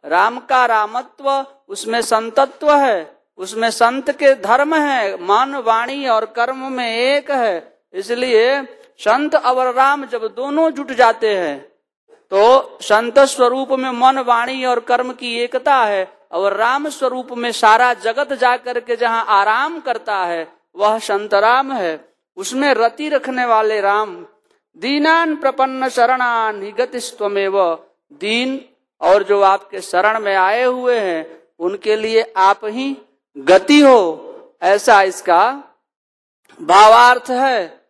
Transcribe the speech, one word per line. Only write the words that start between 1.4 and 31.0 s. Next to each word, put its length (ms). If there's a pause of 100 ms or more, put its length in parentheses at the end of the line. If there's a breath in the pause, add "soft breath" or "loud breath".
उसमें 340
संतत्व 720
है, 460 (180)
उसमें 340
संत 400
के 240
धर्म 400
है, 480
मन, 320
वाणी 540
और 160
कर्म 480
में 240
एक 340
है। 500 (120)
इसलिए 760 (300 soft breath)
संत 360
और 400
राम 320
जब 280
दोनों 360
जुट 220
जाते 420
हैं, 380 (380)
तो 720
संत 360
स्वरूप 520
में 200
मन, 280
वाणी 460
और 160
कर्म 320
की 260
एकता 460
है, 340 (140)
और 200
राम 360
स्वरूप 440
में 200
सारा 420
जगत 380
जा 240
करके 400
जहां 300
आराम 540
करता 440
है, 280 (240)
वह 220
संत 360
राम 380
है, 420 (220)
उसमें 380
रति 340
रखने 360
वाले 360
राम। 460 (500)
"दीनान 600
प्रपन्न 520
शरणान 720
हि 100
गतिस्त्वमेव", 1120 (260)
दीन 520 (360)
और 220
जो 180
आपके 400
शरण 400
में 160
आए 280
हुए 340
हैं, 440 (160)